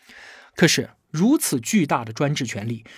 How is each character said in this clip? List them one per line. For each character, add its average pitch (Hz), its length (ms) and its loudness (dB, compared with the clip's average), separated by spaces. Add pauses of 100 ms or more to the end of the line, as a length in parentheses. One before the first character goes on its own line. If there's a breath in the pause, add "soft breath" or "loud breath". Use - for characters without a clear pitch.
(580 loud breath)
可 170 100 4
是 - 220 0 (200)
如 220 280 2
此 - 200 -2
巨 160 280 0
大 139 180 0
的 113 80 -12
专 143 240 -2
制 131 100 -4
权 110 220 -8
力， 113 160 -6 (140 loud breath)